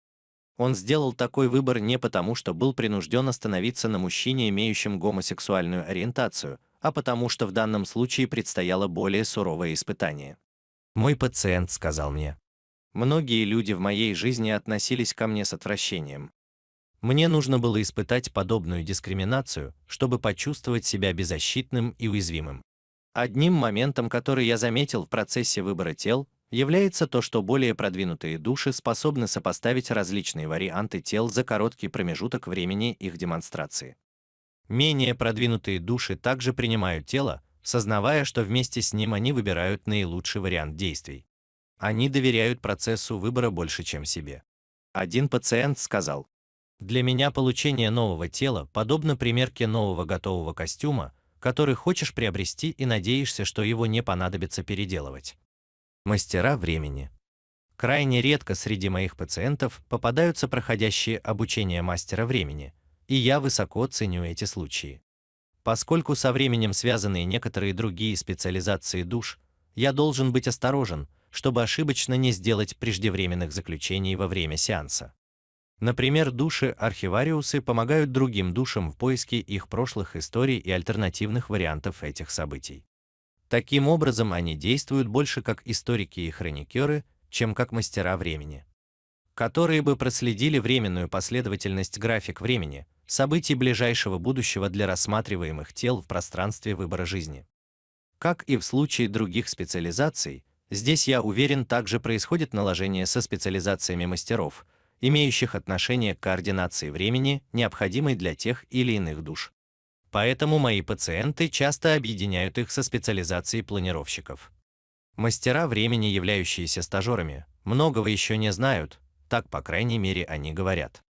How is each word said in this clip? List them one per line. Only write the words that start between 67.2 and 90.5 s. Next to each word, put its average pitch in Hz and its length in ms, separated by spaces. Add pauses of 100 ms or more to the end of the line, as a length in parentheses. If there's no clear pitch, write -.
некоторые 98 500
другие 104 420
специализации 92 840
душ, 110 360 (360)
я 131 180
должен 135 400
быть 123 160
осторожен, 110 580 (220)
чтобы 120 340
ошибочно 131 520
не 127 180
сделать 104 460
преждевременных 92 720
заключений 95 640
во 95 100
время 85 300
сеанса. 80 560 (680)
Например, 131 500
души-архивариусы 131 1300
помогают 131 500
другим 110 440
душам 104 360
в - 60
поиске 123 420
их 98 300
прошлых 110 480
историй 123 400
и 92 140
альтернативных 104 800
вариантов 82 520
этих 76 280
событий. 71 560 (640)
Таким 139 400
образом, 127 440
они 87 220
действуют 127 540
больше 131 340
как - 220
историки 107 560
и 82 100
хроникеры, 90 760 (260)
чем 113 260
как 123 160
мастера 95 440
времени, 76 480 (720)
которые 156 480
бы 139 140
проследили 123 640